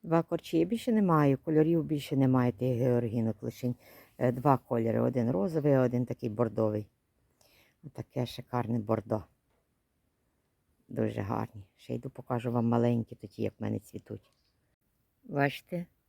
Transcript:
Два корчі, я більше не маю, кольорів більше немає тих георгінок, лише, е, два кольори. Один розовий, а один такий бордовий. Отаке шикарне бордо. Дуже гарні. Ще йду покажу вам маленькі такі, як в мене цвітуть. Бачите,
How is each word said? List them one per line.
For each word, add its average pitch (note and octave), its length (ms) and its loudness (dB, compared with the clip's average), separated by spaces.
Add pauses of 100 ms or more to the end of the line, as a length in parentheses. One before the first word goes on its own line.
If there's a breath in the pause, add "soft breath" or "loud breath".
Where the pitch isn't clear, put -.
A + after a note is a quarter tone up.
Два E3 160 2
корчі, - 360 -2
я E3 60 4
більше A3+ 260 -4
не A3 100 4
маю, D3+ 360 6
кольорів D#3 460 2
більше C#3+ 320 -4
немає C3 360 4
тих B2 260 -2
георгінок, A#2+ 680 0
лише, A#2+ 300 -6 (440 loud breath)
е, B2+ 140 2
два C3 260 2
кольори. A2+ 420 0
Один B2 320 0
розовий, D#3+ 420 0
а C3 80 4
один B2 240 0
такий A#2+ 240 -8
бордовий. G#2+ 580 -2 (960 soft breath)
Отаке B2+ 420 -6
шикарне A#2 540 -4
бордо. G#2+ 440 -2 (1600)
Дуже A2 340 -4
гарні. A2 420 -6 (120)
Ще - 180 -12
йду A#2+ 160 -8
покажу B2 420 -6
вам A#2+ 140 0
маленькі A#2 500 0
такі, - 280 -10
як G#2+ 160 -4
в G#2+ 40 -8
мене G#2+ 160 -4
цвітуть. - 520 -16 (920)
Бачите, C#3+ 640 -4 (240)